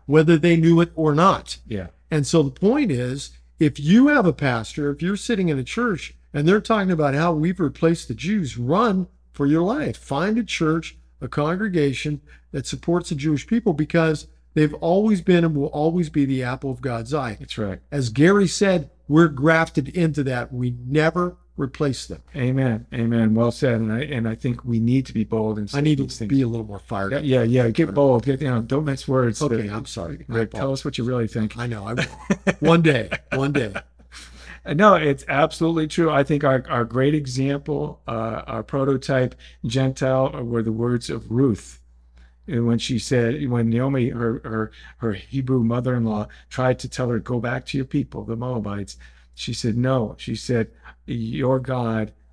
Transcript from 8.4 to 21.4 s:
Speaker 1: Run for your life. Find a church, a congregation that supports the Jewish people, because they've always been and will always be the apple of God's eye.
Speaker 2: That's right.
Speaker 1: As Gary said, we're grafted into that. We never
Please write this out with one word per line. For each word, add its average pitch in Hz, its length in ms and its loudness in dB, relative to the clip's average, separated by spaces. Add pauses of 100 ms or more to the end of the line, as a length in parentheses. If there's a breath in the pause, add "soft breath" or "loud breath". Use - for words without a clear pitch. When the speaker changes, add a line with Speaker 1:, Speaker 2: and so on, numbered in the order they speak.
Speaker 1:
Run 185 480 2 (260)
for 143 140 -2
your 160 160 4
life. 226 340 -2
Find 180 420 -2
a 226 60 0
church, 160 520 -2 (240)
a 131 80 -8
congregation 151 920 -2 (320 soft breath)
that 139 140 -6
supports 175 420 -2
the 170 60 -6
Jewish 143 320 -2
people, 226 260 0
because 156 540 0 (280)
they've 151 200 2
always 196 460 2
been 170 240 4
and 160 120 2
will 139 100 0
always 156 440 0
be 143 140 2
the 135 180 0
apple 131 280 -6
of 123 100 -8
God's 120 340 -6
eye. 123 260 -4
Speaker 2:
That's - 180 -14
right. 101 220 -4 (100)
Speaker 1:
As 131 200 -2
Gary 180 360 6
said, 180 440 0 (180)
we're 160 200 6
grafted 156 600 2
into 156 360 0
that. 123 280 -4
We 123 240 -4 (100)
never 165 500 0 (200)